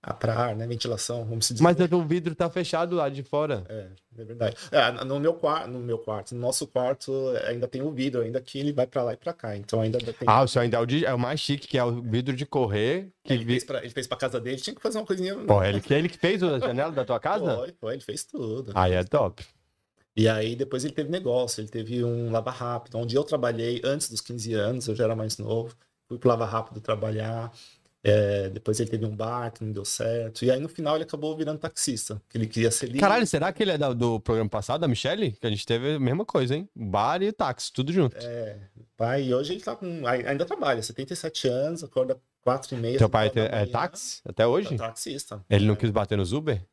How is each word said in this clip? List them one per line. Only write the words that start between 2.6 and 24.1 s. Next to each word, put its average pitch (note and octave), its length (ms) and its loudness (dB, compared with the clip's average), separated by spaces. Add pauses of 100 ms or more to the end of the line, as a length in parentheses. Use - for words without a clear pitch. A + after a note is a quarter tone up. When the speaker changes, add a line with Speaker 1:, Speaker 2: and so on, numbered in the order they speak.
Speaker 2:
lá D#3 140 2
de C#3 140 -6
fora. D3 480 -2
Speaker 1:
É, G#2+ 180 -10 (320)
é A2+ 60 -12
verdade. A2+ 280 -2 (160)
É, B2 200 6 (120)
no C3+ 160 -2
meu D3+ 140 2
qua-, D#3+ 340 0
no B2 120 -8
meu A#2+ 180 -4
quarto, G#2+ 380 -6
no A#2+ 80 -6
nosso B2+ 240 0
quarto B2+ 440 -2 (380)
ainda A#2+ 180 -2
tem B2+ 140 -6
o D3 100 -2
vidro, C3 300 -2
ainda A#2 180 -2
que B2+ 200 -8
ele C#3+ 120 0
vai C#3 160 2
pra C3 160 -2
lá A#2+ 120 0
e - 20 -18
pra - 160 -6
cá. A2 240 -8
Então G#2+ 240 -2
ainda A2 180 2
tem - 160 -4 (120)
Speaker 2:
Ah, A#2 160 8
o C3 60 6
seu B2+ 120 4
ainda A#2+ 160 2
é A#2 40 2
o A#2 40 2
de, C#3 220 2
é C3 80 0
o A#2+ 40 0
mais B2+ 220 0
chique, C#3+ 260 -2
que - 120 0
é B2 60 4
o A#2+ 180 0
vidro B2 340 0
de C#3 80 -4
correr, C3 640 0 (160)
que - 80 0
Speaker 1:
Ele A#2+ 140 0
Speaker 2:
vi- A#2 60 2
Speaker 1:
fez B2 120 2
pra, - 140 -6
ele B2 100 -10
fez B2 180 -6
pra - 120 -6
casa B2+ 200 -2
dele, B2 220 -4
tinha C4+ 160 -8
que - 60 -20
fazer A3 160 -2
uma G#3+ 80 -6
coisinha F#3 300 -2
Speaker 2:
Pô, G#2+ 280 4
ele G2+ 160 2
que, C#3 140 0
ele E3 160 2
que - 80 -18
fez F3+ 240 2
a D#3 160 2
janela C3 340 -2
da C#3 140 -2
tua A#2+ 120 0
casa? E3+ 380 0
Speaker 1:
Foi, B2+ 240 -6
foi, A2 140 -6
ele - 80 -12
fez - 220 -8
tudo. A#2 500 -8
Speaker 2:
Aí F#2 180 4
é F#2 120 2
top. G2+ 380 0 (720)
Speaker 1:
E A2 140 6
aí A2 260 0
depois B2+ 300 -4
ele D3 80 -4
teve C#3+ 180 -4
negócio, B2 520 0
ele G#2+ 60 -10
teve A#2 360 -2
um A#2 260 -2
Lava A2+ 200 0
Rápido, A#2+ 480 -6
onde A#2 180 0
eu D3 80 4
trabalhei A#2+ 580 0
antes C#3+ 280 -2